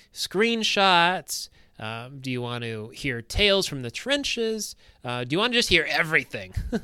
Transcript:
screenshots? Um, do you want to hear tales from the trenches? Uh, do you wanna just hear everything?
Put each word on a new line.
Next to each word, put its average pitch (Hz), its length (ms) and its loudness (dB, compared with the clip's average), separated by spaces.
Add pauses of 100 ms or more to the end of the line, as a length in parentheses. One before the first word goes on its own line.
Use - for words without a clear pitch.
(140)
screenshots? 190 1400 2 (300)
Um, 117 400 -10
do 131 100 -8
you 123 120 -2
want 120 220 -6
to 113 260 -8
hear 120 320 -6
tales 196 460 2
from 135 160 -6
the 120 60 -6
trenches? 233 840 -4 (280)
Uh, 123 200 -4
do 123 100 -4
you 175 60 2
wanna 240 140 0
just 233 160 4
hear 165 200 6
everything? 156 640 0 (300)